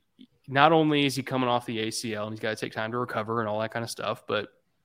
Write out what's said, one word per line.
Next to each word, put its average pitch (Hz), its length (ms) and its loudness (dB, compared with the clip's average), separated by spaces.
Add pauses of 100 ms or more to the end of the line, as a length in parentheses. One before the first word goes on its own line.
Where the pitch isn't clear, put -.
(480)
not 143 240 6
only 151 340 6
is 127 100 0
he 131 80 -2
coming 127 260 0
off 120 160 0
the 113 140 -4
A 110 120 -2
C 110 220 -4
L 104 120 -4
and 110 80 -8
he's 107 60 -10
gotta 110 160 -2
take 117 160 -6
time 110 200 -4
to 123 80 -2
recover 113 400 -2
and 110 100 -2
all 107 120 -2
that 110 100 -4
kind 117 120 -6
of 113 60 -8
stuff, - 380 -6
but 107 220 -2 (360)